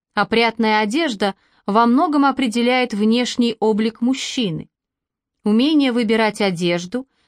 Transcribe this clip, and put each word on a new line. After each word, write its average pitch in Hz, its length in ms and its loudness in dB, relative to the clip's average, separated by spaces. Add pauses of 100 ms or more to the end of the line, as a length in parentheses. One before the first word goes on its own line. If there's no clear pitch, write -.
(140)
Опрятная 220 680 0
одежда 214 540 -2 (320)
во 220 200 2
многом 285 380 2
определяет 247 680 0
внешний 226 680 0
облик 220 400 0
мужчины. 233 680 -4 (760)
Умение 269 480 2
выбирать 220 480 0
одежду, 180 680 -2 (220)